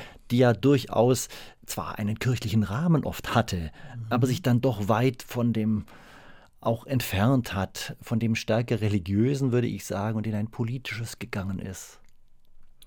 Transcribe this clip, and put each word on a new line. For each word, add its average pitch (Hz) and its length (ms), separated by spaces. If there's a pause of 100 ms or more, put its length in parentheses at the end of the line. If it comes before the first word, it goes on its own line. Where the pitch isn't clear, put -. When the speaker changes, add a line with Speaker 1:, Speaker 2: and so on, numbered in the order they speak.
(300)
Speaker 1:
die 120 80
ja 123 140
durchaus 127 760 (380)
zwar 87 320
einen 104 200
kirchlichen 113 440
Rahmen 139 420
oft - 300
hatte, 90 380 (220)
Speaker 2:
Mhm. 117 160
Speaker 1:
aber 120 160
sich 127 160
dann 120 180
doch 107 280
weit 117 340
von 120 300
dem 110 340 (760)
auch 117 260
entfernt 120 680
hat, - 480
von 113 180
dem 113 160
stärker 113 460
religiösen, 107 680
würde 120 160
ich 101 200
sagen, 104 320
und 107 80
in 110 80
ein 107 160
politisches 117 680
gegangen 95 400
ist? - 400 (880)